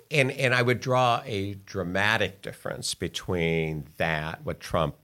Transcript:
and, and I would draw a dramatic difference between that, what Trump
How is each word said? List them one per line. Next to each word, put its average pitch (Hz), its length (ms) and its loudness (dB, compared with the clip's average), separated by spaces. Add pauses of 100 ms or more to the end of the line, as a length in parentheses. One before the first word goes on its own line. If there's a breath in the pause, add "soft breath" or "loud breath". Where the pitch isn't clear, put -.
(100)
and, 135 220 4
and 127 200 2
I 123 100 4
would 120 180 2
draw 127 440 2
a 101 300 -4 (100)
dramatic 98 760 0
difference - 520 -8
between 82 920 -2 (100)
that, 80 480 -2
what 85 160 -8
Trump 76 440 -2